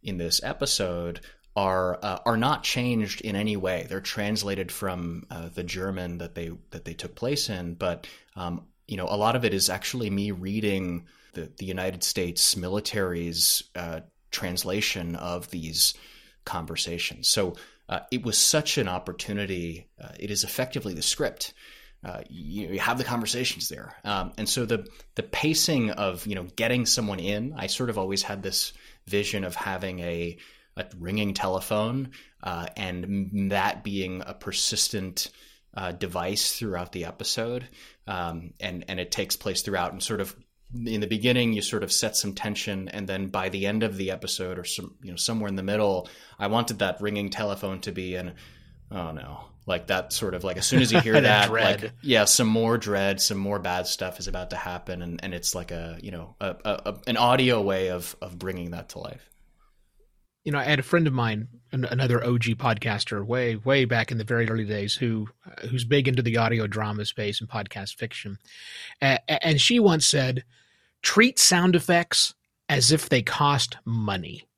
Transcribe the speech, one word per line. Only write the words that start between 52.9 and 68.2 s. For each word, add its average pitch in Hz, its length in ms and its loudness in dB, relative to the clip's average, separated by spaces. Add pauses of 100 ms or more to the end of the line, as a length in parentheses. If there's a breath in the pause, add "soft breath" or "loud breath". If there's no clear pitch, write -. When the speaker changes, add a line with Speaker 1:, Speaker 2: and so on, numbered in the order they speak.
Speaker 1:
some 101 160 2
more 101 220 0
bad 90 260 -2
stuff - 340 -4
is 90 80 -6
about 90 220 -4
to 90 60 -6
happen. 90 480 -8
And, 85 200 -6
and 92 120 -6
it's 85 180 -2
like 87 160 -6
a, 82 320 -8
you - 80 -10
know, 82 320 -12
a, 95 140 -4 (100)
a, 107 60 0 (140)
a, 101 200 -4
an 117 100 0
audio 123 460 6
way 95 300 2
of, 90 320 -6
of 87 160 -12
bringing 90 320 -6
that 85 180 -10
to - 100 -12
life. - 300 -14 (1120)
Speaker 2:
You 156 80 -2
know, 147 60 2
I 139 60 2
had 143 160 4
a 131 40 0
friend 170 220 6
of 143 80 4
mine, 113 340 0 (240)
an-, 135 140 0
another 123 380 2
O 123 160 4
G 113 160 2
podcaster, 107 680 0
way, 117 320 0
way 131 300 4
back 113 260 2
in 120 60 -2
the 110 60 -2
very 117 260 2
early 113 160 0
days, 104 300 -2
who, 110 320 0 (180)
uh, - 220 -12
who's 120 180 -2
big 131 220 4
into 127 160 2
the 117 140 2
audio 113 280 4
drama 104 400 -2
space 104 340 -4
and 107 80 -8
podcast 104 500 -8
fiction. 101 420 -8 (600 loud breath)